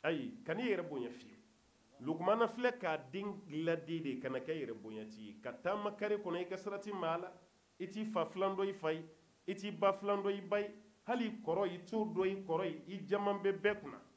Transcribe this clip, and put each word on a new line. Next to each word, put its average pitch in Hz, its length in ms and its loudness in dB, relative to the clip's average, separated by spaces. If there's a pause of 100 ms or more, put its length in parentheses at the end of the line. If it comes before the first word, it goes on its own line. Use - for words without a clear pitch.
Ayi, 139 400 -2
kan'i 185 200 -2
yɛrɛ 190 260 0
bonya 120 200 -4
fiyewu. - 320 -16 (640)
kumana 185 420 4
filɛ 247 320 0
k'a 160 180 2 (140)
den 196 300 -4 (240)
ladi 165 360 2
de, 131 180 -2
ka 131 100 -2
na 131 100 -2
kɛ 151 140 -4
yɛrɛ 127 200 -4
bonyati 107 480 -10
ye, 104 200 -14
ka 120 120 -6
taama 208 420 -2
kari 208 220 0
kɔnɔ, 180 240 -2
i 180 40 0
ka 185 120 -4
sirati 202 360 -6
maa 170 240 2
la, 180 140 -6 (480)
i 190 80 -4
t'i 208 180 -4
fa 175 200 2
filan 190 300 2
dɔ 196 140 2
i 190 40 -4
fa 160 180 0
ye, 160 120 -2 (440)
i 190 60 -2
t'i 202 180 -4
ba 196 220 6
filan 196 300 0
dɔ 202 140 2
i 196 40 -6
ba 208 180 2
ye, 208 120 -2 (360)
hali 233 240 2 (120)
kɔrɔ, 185 300 4
i 180 120 -6
t'o 214 200 2
dɔ 185 200 2
i 196 180 4
kɔrɔ 170 220 2
ye, 165 300 -4
i - 100 -8
jama 202 280 4
bɛ 196 180 4 (100)
bɛɛ 208 200 4
kunna. 120 200 -10 (160)